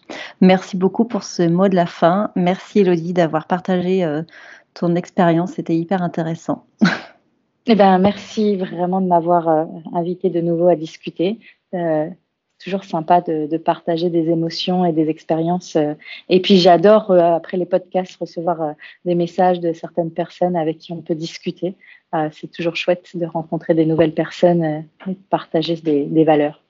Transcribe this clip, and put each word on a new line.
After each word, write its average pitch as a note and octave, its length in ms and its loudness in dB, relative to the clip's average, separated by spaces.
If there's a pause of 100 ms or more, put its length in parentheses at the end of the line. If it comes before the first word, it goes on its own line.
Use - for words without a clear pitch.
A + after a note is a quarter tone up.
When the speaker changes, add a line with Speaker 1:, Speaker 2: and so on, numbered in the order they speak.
(400)
Speaker 1:
Merci F#3 360 4
beaucoup F#3+ 280 0
pour A3 180 -6
ce - 200 -6
mot F3 260 2
de F#3+ 80 0
la F3 100 2
fin. F3+ 500 0
Merci F#3 440 0
Elodie F3+ 320 2
d'avoir D#3+ 340 0
partagé, F#3 560 -2
euh, D#3 200 -4 (520)
ton F3 220 0
expérience. E3+ 560 0
C'était E3 240 -4
hyper E3+ 260 -2
intéressant. E3 640 -6 (140)
<laughs> G3+ 60 4 (840)
Speaker 2:
Eh A3+ 40 6
ben, G3 240 6
merci G3+ 580 0
vraiment F3+ 460 -2
de F#3 40 0
m'avoir, E3+ 400 2
euh, D#3 180 2 (280)
invitée F3 380 -4
de E3+ 100 -2
nouveau E3+ 280 0
à F3 60 4
discuter. E3 640 -6 (360)
Euh, E3 340 -2 (480)
c'est - 80 -20
toujours F#3+ 200 -8
sympa F3 360 0
de, D#3 260 -4
de D#3 120 -2
partager E3 500 -2
des E3 220 0
émotions F3 560 -2
et E3+ 60 2
des D#3 180 0
expériences, E3 640 -4
euh. D3 160 0 (380)
Et F#3 100 4
puis G3 160 4
j'adore, F#3 540 6
euh, E3+ 240 4
après E3 240 -6
les F3 80 -4
podcasts, F#3 500 -4
recevoir, E3 460 -6
euh, D3+ 100 -4 (320)
des F3 100 0
messages F3 460 0
de E3+ 140 -2
certaines E3 360 -6
personnes F3 460 -4
avec D#3 220 -2
qui - 140 -18
on E3 100 -10
peut E3+ 120 -6
discuter. E3+ 600 -8 (380)
Euh, D#3 180 -2
c'est - 180 -18
toujours E3 240 -6
chouette - 400 -4
de E3+ 120 -6
rencontrer E3 480 -6
des D#3+ 100 2
nouvelles D#3 300 2
personnes, F3 500 0
euh, D#3 460 -8
et F#3 40 -8
de - 40 -12 (100)
partager E3 480 -2
des, D3+ 300 -2
des D#3+ 180 2
valeurs. D3 460 2